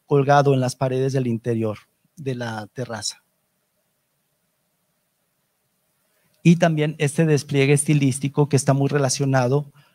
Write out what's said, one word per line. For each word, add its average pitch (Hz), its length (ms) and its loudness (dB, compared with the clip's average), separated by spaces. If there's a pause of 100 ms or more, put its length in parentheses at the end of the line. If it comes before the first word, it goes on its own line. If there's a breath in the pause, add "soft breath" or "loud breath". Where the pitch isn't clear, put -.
colgado 143 480 4
en 131 60 2
las 123 160 -2
paredes 131 380 -2
del 131 120 -2
interior 113 540 -4 (360)
de 131 200 -8
la 110 320 -10
terraza. - 560 -12 (3250)
Y 170 140 6
también 156 420 0
este 156 260 0
despliegue 143 480 2
estilístico 143 720 0
que 139 100 0
está 135 160 0
muy 139 160 0
relacionado 139 840 -2 (220 soft breath)